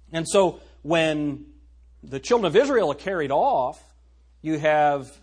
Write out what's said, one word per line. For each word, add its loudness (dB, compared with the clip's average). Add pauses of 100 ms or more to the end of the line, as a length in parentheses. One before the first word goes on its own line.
(120)
And -6
so 2 (220)
when -2 (560)
the -12
children 0
of -2
Israel 2
are -2
carried -6
off, -2 (600)
you -4
have 2 (120)